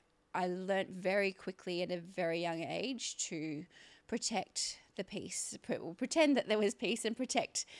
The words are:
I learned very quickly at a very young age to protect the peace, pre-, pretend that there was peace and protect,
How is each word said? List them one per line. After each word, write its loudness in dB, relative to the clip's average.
I 2
learned 0
very 2
quickly -4
at 0
a -2
very 0
young 0
age -4
to -4
protect -2
the -4
peace, -6
pre-, -2
pretend 4
that 0
there 4
was 4
peace 0
and 0
protect, 0